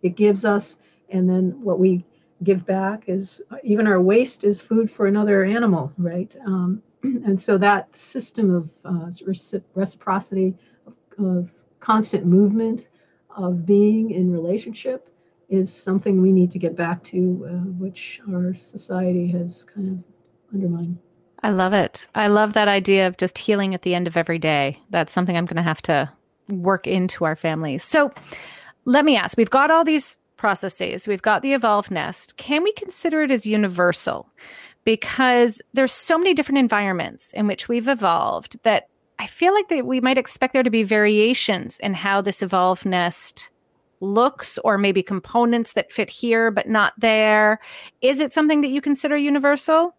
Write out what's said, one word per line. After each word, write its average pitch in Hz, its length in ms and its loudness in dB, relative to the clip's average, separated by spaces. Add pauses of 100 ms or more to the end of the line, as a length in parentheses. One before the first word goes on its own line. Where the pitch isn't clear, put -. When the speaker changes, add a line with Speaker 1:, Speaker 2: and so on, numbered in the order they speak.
Speaker 1:
It 180 120 -2
gives 208 280 2
us, 208 340 -2 (320)
and 185 200 0
then 185 320 0
what 190 180 -2
we 185 260 2 (380)
give 185 220 0
back 190 420 -4
is, 190 340 -8 (220)
even 214 240 2
our 190 140 4
waste 220 420 2
is 202 160 2
food 226 320 0
for 202 160 -2
another 202 380 2
animal, 190 520 0
right? 180 380 -4 (100)
Um, 185 460 -2
<clears throat> - 120 -20
and 226 360 -2
so 202 180 0
that 202 380 0
system 220 580 -4
of, 165 200 -4 (100)
uh, 170 260 -6 (160)
reci-, 190 380 -8 (120)
reciprocity, 190 800 -4 (300)
of, - 400 -10
of 180 260 -2 (280)
constant 214 460 -2
movement, 208 640 2 (460)
of 180 300 -4
being 208 460 4
in 180 200 0
relationship 208 760 -6 (400)
is 190 260 0
something 190 480 0
we 190 120 6
need 180 180 4
to 180 80 -8
get 170 160 -4
back 175 280 -4
to, 180 460 -4
uh, 175 40 -10 (260)
which - 400 -12 (100)
our 180 240 -2
society 180 720 -4
has 175 360 -6
kind 190 260 -8
of - 640 -16
undermined. 175 440 -4 (460)
Speaker 2:
I 214 80 0
love 185 220 2
it. - 400 -2
I 214 140 0
love 208 260 4
that 214 140 2
idea 196 400 2
of 180 80 -4
just - 220 -4
healing 202 360 0
at 180 100 -8
the 180 120 0
end 180 100 0
of 170 120 -2
every 170 200 -2
day. 147 420 0 (100)
That's 165 240 -2
something 180 240 0
I'm 170 80 0
gonna 170 180 -2
have 160 200 -2
to 151 280 0 (380)
work 185 360 -2
into 185 380 -2
our 160 120 0
families. 156 480 -4
So - 280 2 (720)
let 277 220 2
me 294 100 4
ask, - 220 -2
we've 226 120 2
got 277 220 4
all 330 140 4
these 302 320 -2 (180)
processes, 190 720 -4
we've 196 140 -2
got 214 200 2
the 269 120 0
evolved 220 380 0
nest. - 440 -8
Can 294 260 -4
we 415 120 0
consider 339 480 -4
it 277 100 0
as 233 140 0
universal? 180 840 0 (560)
Because 240 800 2 (120)
there's 262 200 2
so - 240 0
many 359 160 2
different 277 260 0
environments 202 760 -2
in 208 140 0
which - 220 -4
we've 233 180 -2
evolved 196 760 -2
that 214 260 2 (300)
I 202 80 -8
feel 359 260 2
like 403 160 0
that 277 160 -2
we 254 160 -2
might 254 160 2
expect 262 360 -2
there 262 100 4
to 247 60 2
be 226 140 2
variations 208 960 2
in 196 140 -4
how 196 280 -2
this 196 200 -4
evolved 185 440 0
nest 180 640 -4 (520)
looks, 220 640 0
or 202 140 2
maybe 190 240 2
components 233 720 0
that - 180 -4
fit - 180 -4
here 226 420 0
but 196 160 -4
not 214 300 0
there. 214 600 2 (420)
Is 269 180 2
it 302 140 0
something 302 280 4
that 285 80 0
you 277 120 -2
consider 285 340 0
universal? 294 840 2